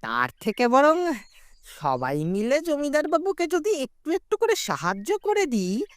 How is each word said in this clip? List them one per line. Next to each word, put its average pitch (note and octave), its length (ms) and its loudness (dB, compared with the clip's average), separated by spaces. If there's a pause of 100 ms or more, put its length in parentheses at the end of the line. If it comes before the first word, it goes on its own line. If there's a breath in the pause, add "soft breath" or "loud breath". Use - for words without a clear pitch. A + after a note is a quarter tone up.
তার A#2+ 260 0 (100)
থেকে A3+ 280 -2
বরং C#4+ 300 6 (680 soft breath)
সবাই C3 580 -2
মিলে G#3+ 360 0
জমিদার D4 460 0
বাবুকে F4 400 0
যদি F4 240 0 (100)
একটু - 300 -8
একটু F4+ 260 -2
করে A4+ 180 2
সাহায্য F#3+ 640 -4
করে G4+ 280 0
দিই G3+ 300 0 (220)